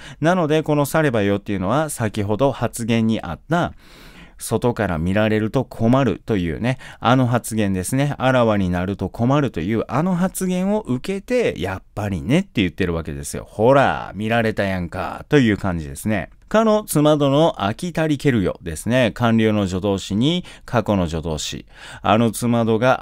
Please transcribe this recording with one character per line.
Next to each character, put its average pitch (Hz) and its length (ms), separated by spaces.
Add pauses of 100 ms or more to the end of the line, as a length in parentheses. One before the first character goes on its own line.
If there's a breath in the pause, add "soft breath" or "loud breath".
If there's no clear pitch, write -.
(200 loud breath)
な 160 140
の 170 140
で、 156 140
こ 151 120
の 147 120
「さ 160 140
れ 151 100
ば 113 120
よ」 101 160
っ - 20
て 104 120
い 98 40
う 92 40
の 92 80
は、 151 220
先 110 320
ほ 104 140
ど 139 140
発 120 340
言 113 220
に 110 140
あ 82 140
っ - 140
た、 160 240 (640 loud breath)
「外 120 360
か 101 140
ら 85 100
見 87 160
ら 107 140
れ 107 100
る 107 140
と 131 120
困 120 380
る」 113 240
と 113 100
い 85 160
う 64 80
ね、 123 180 (200 loud breath)
あ 117 160
の 131 140
発 117 260
言 104 180
で 92 120
す - 100
ね。 139 240
「あ 131 140
ら 123 120
わ 104 140
に 95 100
な 87 160
る 95 120
と 92 120
困 131 320
る」 135 120
と - 80
い 90 160
う 104 100
あ 131 160
の 185 140
発 185 300
言 185 280
を 214 60
受 127 400
け - 0
て、 220 420
「や 95 160
っ - 40 (120)
ぱ 104 140
り 95 120
ね」 117 200
っ - 20
て 196 120
言 92 140
っ - 40
て - 120
る 85 100
わ 82 100
け 78 80
で 71 100
す - 140
よ。 - 120
「ほ 113 240
ら、 87 440
見 107 120
ら 117 140
れ 110 120
た 104 100
や 95 160
ん 87 80
か」 - 420
と 147 80
い 120 140
う 98 40
感 90 220
じ 76 100
で 69 60
す - 140
ね。 92 220 (180)
か 220 160
の 214 200
つ - 160
ま 151 160
ど 143 140
の 156 280
空 101 160
き 175 180
た 160 140
り 147 120
け 147 120
る 117 120
よ - 200
で - 140
す - 120
ね。 120 260
官 117 240
僚 110 140
の 104 160
助 90 120
動 98 180
詞 95 180
に 160 280 (220 loud breath)
過 117 160
去 104 140
の 87 120
助 80 140
動 78 160
詞。 - 260 (380 loud breath)
「あ 98 160
の 117 140
つ 123 160
ま 117 160
ど 110 160
が 127 220